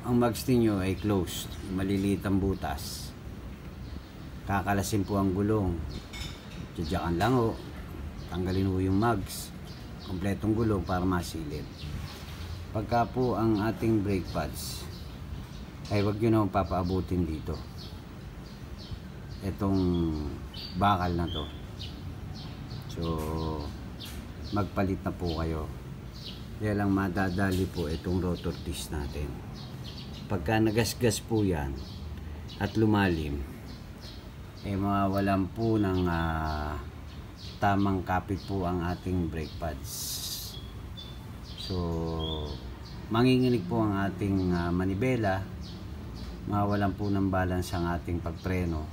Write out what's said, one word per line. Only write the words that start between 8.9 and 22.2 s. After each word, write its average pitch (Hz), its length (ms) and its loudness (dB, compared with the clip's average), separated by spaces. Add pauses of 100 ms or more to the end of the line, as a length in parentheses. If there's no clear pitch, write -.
mags, 110 480 2 (560)
kompletong 95 480 0
gulong 107 320 2
para 90 160 2
masilip. 80 640 0 (1120)
Pagka 117 320 2
po 123 320 2
ang 113 160 6
ating 110 480 2
brake 95 320 0
pads, - 480 -4 (1040)
ay 104 160 4
wag 104 160 2
nyo 113 80 6
naman 107 240 6
papaabutin 90 720 2
dito 78 320 -2 (1900)
itong 98 320 2 (960)
bakal 90 400 4
na 85 80 2
to. 87 200 -4 (1500)